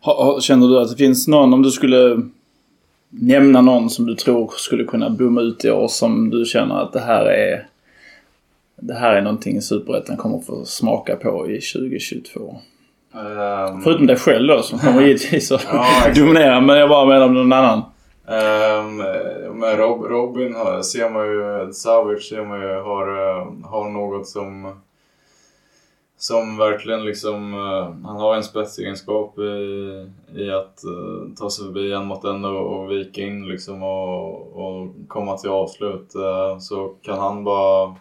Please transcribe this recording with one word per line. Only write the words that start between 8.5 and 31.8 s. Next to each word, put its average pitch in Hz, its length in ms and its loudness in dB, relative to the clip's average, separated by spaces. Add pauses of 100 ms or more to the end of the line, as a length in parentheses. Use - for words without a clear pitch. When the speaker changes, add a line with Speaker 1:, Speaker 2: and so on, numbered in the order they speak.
Speaker 1:
det 117 180 -12
här 117 220 2
är 98 60 4
någonting 104 400 -4
Superettan - 560 -6
kommer - 220 -4
få - 260 -12
smaka - 500 -4
på - 360 -6
i 107 100 -8
tjugo - 380 -8
tjugotvå? - 560 -12 (580)
Speaker 2:
Ehm. 101 680 -8
Speaker 1:
Förutom 147 260 4
dig 123 100 6
själv 123 300 2
då, 139 140 6
som 117 180 -6
kommer 131 220 6
Speaker 2:
<laughs> 143 60 8
Speaker 1:
givetvis 135 440 2
att 135 200 -2
Speaker 2:
Ja, 123 140 2 (140)
exakt. 127 200 4
Speaker 1:
dominera, 143 420 6
men 143 160 6
jag 147 120 6
bara 143 160 8
menar 135 240 8
någon 127 240 4
annan. 123 280 4 (460)
Speaker 2:
Ehm, 107 720 0 (600)
men 110 180 0
Rob-, 110 320 0
Robin 123 460 -4
har, 113 260 -4
ser 117 280 -4
man 110 180 -4
ju, 101 460 -6
Savic 110 560 0
ser 110 160 -10
man 101 160 -12
ju 98 60 -8
har, 98 400 -6 (320)
eh, 90 80 -10 (160)
har 104 260 -8
något 101 380 -8
som, 98 540 -14 (1400)
som 113 400 -4
verkligen 107 480 -2
liksom, 104 480 -8
eh, 95 540 -8
han 104 100 -14
har 110 180 0
en 107 80 -4
spetsegenskap 104 960 -8
i, - 20 -6 (1000)
i 101 100 -8
att, 95 320 -8
eh, 90 540 -12
ta 104 120 -10
sig 101 160 -12
förbi 98 260 -8